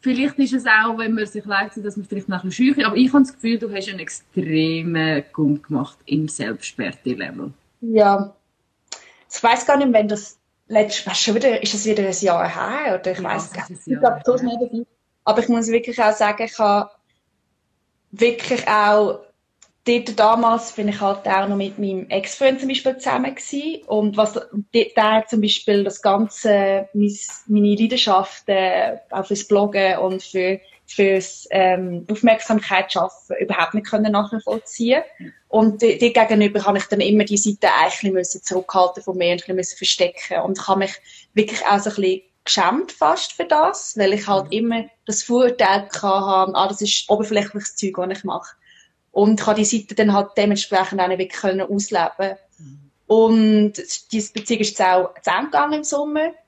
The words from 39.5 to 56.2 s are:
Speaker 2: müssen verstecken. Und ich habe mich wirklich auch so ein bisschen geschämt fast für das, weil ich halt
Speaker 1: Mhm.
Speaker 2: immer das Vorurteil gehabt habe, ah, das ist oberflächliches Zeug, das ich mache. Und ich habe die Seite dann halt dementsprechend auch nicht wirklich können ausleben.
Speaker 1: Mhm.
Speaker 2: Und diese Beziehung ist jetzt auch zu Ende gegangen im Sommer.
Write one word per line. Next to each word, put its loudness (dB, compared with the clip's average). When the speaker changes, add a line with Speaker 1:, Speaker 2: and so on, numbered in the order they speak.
Speaker 2:
müssen -6
verstecken. -2
Und -4
ich -12
habe 2
mich -2
wirklich -2
auch 2
so -4
ein -10
bisschen 0
geschämt 0
fast 0
für -6
das, 0
weil 2
ich -4
halt 0
Speaker 1:
Mhm. -12
Speaker 2:
immer -2
das -4
Vorurteil 2
gehabt -10
habe, 2
ah, 2
das -8
ist -4
oberflächliches -2
Zeug, -6
das -6
ich -20
mache. -10
Und 4
ich -6
habe 2
die 4
Seite -4
dann 2
halt 2
dementsprechend 0
auch 2
nicht -2
wirklich -6
können -2
ausleben. -4
Speaker 1:
Mhm. -20
Speaker 2:
Und 4
diese -6
Beziehung -4
ist 0
jetzt -4
auch 2
zu -2
Ende -2
gegangen 0
im -4
Sommer. -2